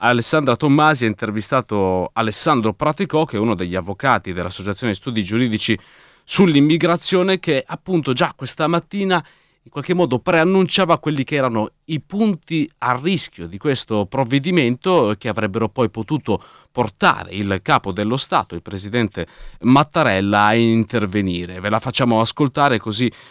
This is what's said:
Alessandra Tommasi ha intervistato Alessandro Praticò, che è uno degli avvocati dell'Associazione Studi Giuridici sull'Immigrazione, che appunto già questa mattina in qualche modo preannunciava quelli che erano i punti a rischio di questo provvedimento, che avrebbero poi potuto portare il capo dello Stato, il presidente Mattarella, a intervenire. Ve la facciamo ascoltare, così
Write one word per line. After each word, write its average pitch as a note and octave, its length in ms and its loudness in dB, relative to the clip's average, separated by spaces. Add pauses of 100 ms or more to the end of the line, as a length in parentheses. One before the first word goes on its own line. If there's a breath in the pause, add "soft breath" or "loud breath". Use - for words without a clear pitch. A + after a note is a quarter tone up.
Alessandra B2 540 2
Tommasi D3+ 480 4
ha A2+ 40 2
intervistato G#2 1040 -2
Alessandro A2 600 0
Praticò, D#3 520 -2
che A#2+ 120 -6
è G2+ 40 -2
uno A2+ 140 2
degli F2+ 200 -4
avvocati F#2+ 580 -2
dell'Associazione F#2+ 640 -4
Studi A2 280 -6
Giuridici G#2+ 560 -2 (460 soft breath)
sull'Immigrazione, F3 1120 2
che C#3+ 280 -2
appunto E3+ 460 -4
già C#3+ 220 0
questa D3+ 320 -4
mattina F3 560 -2 (400 soft breath)
in - 80 -20
qualche D3 220 -6
modo D3+ 280 2
preannunciava F3 760 2
quelli D#3 240 -4
che - 120 -4
erano A#2 340 0 (180)
i D#3 140 -4
punti F#3 800 -2
a B2 220 0
rischio C#3+ 460 -4
di F2+ 120 -12
questo A2 480 -2
provvedimento, C3+ 1120 2
che A#2+ 100 -6
avrebbero G#2+ 400 -2
poi A2+ 220 0
potuto A2+ 520 -4 (300 loud breath)
portare A2 600 -2
il G2 300 -2
capo A#2+ 300 0
dello G#2 240 -2
Stato, C3+ 380 -2
il E2+ 80 -10
presidente G2+ 640 -4 (340 soft breath)
Mattarella, G#2 840 2
a G#2+ 100 4
intervenire. G#2 1080 0
Ve G2 80 -4
la G#2+ 100 0
facciamo A#2+ 420 0
ascoltare, C#3 580 0
così A2 340 -2 (180 loud breath)